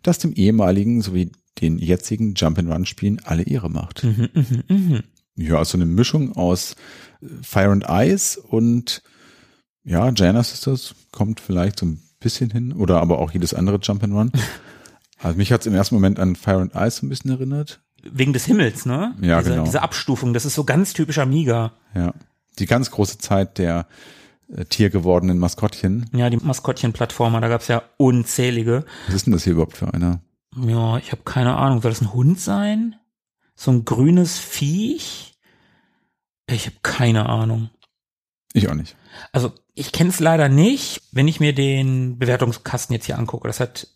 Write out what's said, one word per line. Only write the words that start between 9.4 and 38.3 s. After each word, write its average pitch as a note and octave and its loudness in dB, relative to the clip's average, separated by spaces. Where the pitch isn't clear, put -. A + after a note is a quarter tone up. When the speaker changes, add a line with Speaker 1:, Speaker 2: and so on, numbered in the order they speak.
Speaker 1:
ja, F#2 2
Gianna G#2+ 4
Sisters - -4
kommt A2 -4
vielleicht F#2 -2
so F#2 -2
ein D#2+ -2
bisschen A#2 -4
hin A#2+ -4
oder F#2 2
aber E2+ 2
auch D#2 -4
jedes F2 -2
andere G2 0
Jump-and-Run. G#2 -2
Speaker 2:
<laughs> A#2 2
Speaker 1:
Also E2 -2
mich G2 0
hat's A#2 2
im A2 0
ersten G#2+ 2
Moment G2 4
an F#2 2
Fire F#2+ 0
and F#2 -4
Ice G#2 -2
so C#3 -6
ein - -6
bisschen C3+ -6
erinnert. C3+ -6
Speaker 2:
Wegen C3 0
des B2 -2
Himmels, D#3+ 2
ne? F3 -4
Speaker 1:
Ja, E2+ 4
Speaker 2:
Diese, E2+ 0
Speaker 1:
genau. D#2+ 0
Speaker 2:
diese D#2+ 0
Abstufung, - -2
das A#2+ -2
ist C#3 -4
so D3+ -2
ganz D3 0
typisch D3+ -2
Amiga. C3 0
Speaker 1:
Ja. F2 0
Die F#2 -2
ganz B2 0
große - 0
Zeit G2 -2
der, E2+ -2
äh, F#2 -8
tiergewordenen F2+ 2
Maskottchen. G#2 -2
Speaker 2:
Ja, A#2+ 2
die A#2 0
Maskottchen-Plattformer, A#2 -2
da A#2 0
gab's A#2 -2
ja A#2 0
unzählige. B2 2
Speaker 1:
Was F#2 -2
ist G2 -2
denn A2 4
das E2+ 2
hier F#2 2
überhaupt D#2+ 0
für - -4
einer? F2 0
Speaker 2:
Ja, A#2 0
ich - -10
hab - -10
keine B2+ 0
Ahnung. C3 2
Soll A#2+ 0
das A2+ -2
ein G#2 -2
Hund C#3+ 2
sein? G#3 -2
So - -2
ein A#2 2
grünes E3 4
Viech? - -6
Ich A#2+ -4
hab - -12
keine A2+ 2
Ahnung. A2+ -2